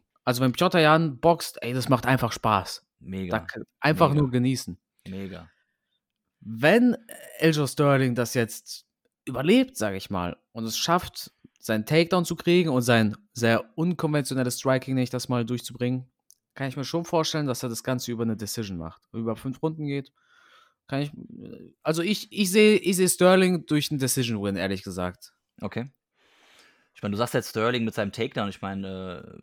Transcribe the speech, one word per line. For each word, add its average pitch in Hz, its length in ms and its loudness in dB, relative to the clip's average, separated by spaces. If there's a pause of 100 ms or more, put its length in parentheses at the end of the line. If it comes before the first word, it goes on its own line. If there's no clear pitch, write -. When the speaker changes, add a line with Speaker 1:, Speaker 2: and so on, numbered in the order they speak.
(240)
Speaker 1:
Also 123 180 -2
wenn 127 120 2
Piotr 180 260 2
Jan 156 400 4
boxt, - 420 0
ey, 120 120 -6
das 123 160 -2
macht 120 180 2
einfach 123 240 2
Spaß. - 560 -2 (120)
Speaker 2:
Mega. 95 380 -6
Speaker 1:
Da 82 80 -6
kann, - 180 -12 (160)
einfach 156 300 4
Speaker 2:
Mega. 147 120 4
Speaker 1:
nur 131 100 2
genießen. 123 480 -2 (280)
Speaker 2:
Mega. 92 400 -12 (920)
Speaker 1:
Wenn 165 580 2 (420)
Aljamain 151 280 2
Sterling 135 480 2
das 117 180 -2
jetzt - 540 -4 (380)
überlebt, 175 520 2
sag 104 160 -2
ich 95 160 -8
mal, 87 280 -4 (140)
und 113 120 -10
es 113 140 -6
schafft, - 540 -4 (300)
seinen 107 240 -2
Takedown 170 380 2
zu 165 140 -4
kriegen 170 320 2
und 127 140 2
sein 113 340 4 (160)
sehr 117 440 0
unkonventionelles 147 840 -2
Striking, 131 360 0
nenne 127 80 2
ich 123 60 -2
das 127 180 -8
mal, 120 180 0
durchzubringen, 123 640 -4 (440)
kann 135 160 -6
ich - 80 -10
mir 135 80 -6
schon 170 180 -4
vorstellen, 156 440 -2
dass 123 160 -4
er 127 60 -4
das 113 140 -8
Ganze 123 280 -4
über 117 120 -4
eine 113 140 0
Decision 101 400 -8
macht. 80 340 -12
Über 113 240 -6
fünf 131 260 -10
Runden 160 240 -4
geht. 139 280 -8 (720)
Kann 139 140 -4
ich, 147 100 -6 (720)
also 160 180 0
ich, 196 300 -2
ich 190 180 0
sehe, 214 280 8
ich 208 180 2
sehe 185 140 4
Sterling 185 560 4
durch 147 260 0
einen 147 80 -2
Decision-Win, 117 560 0
ehrlich 95 280 -2
gesagt. 90 500 -8 (280)
Speaker 2:
Okay. 120 300 -8 (1040)
Ich - 80 -12
meine, 101 80 -4
du 101 60 -4
sagst 117 160 -2
jetzt 123 160 -2
Sterling 117 340 0
mit 110 100 -4
seinem 101 200 -4
Takedown. 113 360 -4
Ich - 120 -14
meine, 95 800 -10